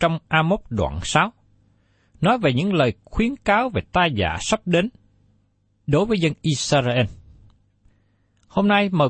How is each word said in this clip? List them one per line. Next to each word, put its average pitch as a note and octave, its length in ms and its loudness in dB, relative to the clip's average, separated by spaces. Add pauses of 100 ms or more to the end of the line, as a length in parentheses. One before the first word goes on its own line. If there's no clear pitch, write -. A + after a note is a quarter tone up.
trong E3 180 0 (100)
Amos D#3+ 400 0
đoạn E2 340 -4
sáu, F#3 300 0 (880)
nói A3+ 180 2
về D#3 140 2
những F3 220 -2
lời C3 180 2 (120)
khuyến A#3+ 320 -2
cáo A3+ 340 0
về - 120 -4 (100)
tai F3 240 2
vạ E2+ 240 -2
sắp - 240 -4
đến F3+ 240 0 (960)
đối D3+ 200 2
với A3 140 -2
dân E3 200 0
Israel. B2+ 680 0 (1400)
Hôm G3 200 0
nay G3+ 240 2
mời D3+ 180 2